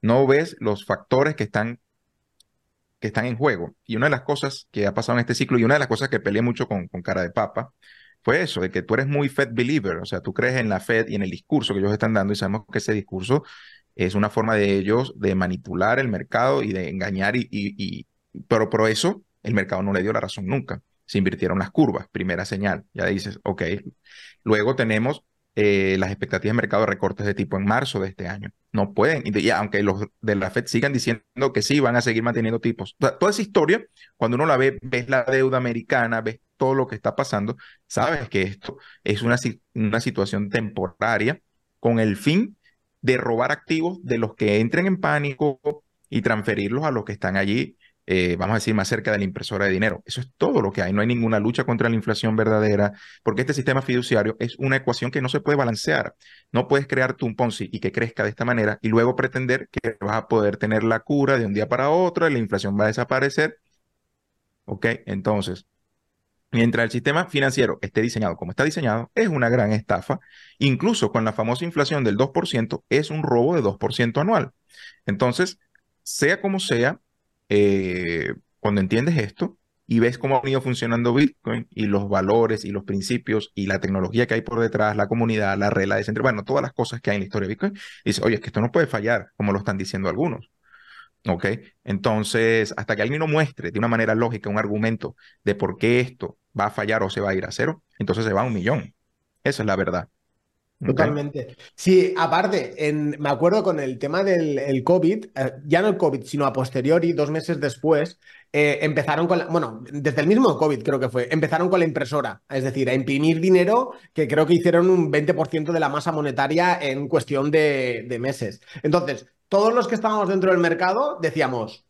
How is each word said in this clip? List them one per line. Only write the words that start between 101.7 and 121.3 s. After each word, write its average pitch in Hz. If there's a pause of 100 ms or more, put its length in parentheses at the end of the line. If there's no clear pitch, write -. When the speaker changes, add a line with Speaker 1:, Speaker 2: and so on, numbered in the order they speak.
Speaker 2:
Sí, 185
aparte, 165
en, 151
me 147
acuerdo 170
con 165
el 131
tema 156
del 165
el 135
covid, 175
eh, 131 (120)
ya 160
no 214
el 190
covid, 139
sino 143
a 131
posteriori, 139
dos 147
meses 156
después, 147 (320)
eh, 147
empezaron 151
con 175
la, -
bueno, 127
desde 143
el 147
mismo 220
covid 139
creo 139
que 127
fue, 120
empezaron 160
con 180
la 165
impresora, 135
es 135
decir, 131
a 127
imprimir 143
dinero, 190 (200)
que 151
creo 151
que 170
hicieron 170
un 175
veinte 147
por 156
ciento 156
de 165
la 147
masa 147
monetaria 151
en 139
cuestión 139
de, 135
de 123
meses. 123 (220)
Entonces, 151 (220)
todos 208
los 240
que 240
estábamos 214
dentro 190
del 175
mercado 185
decíamos 127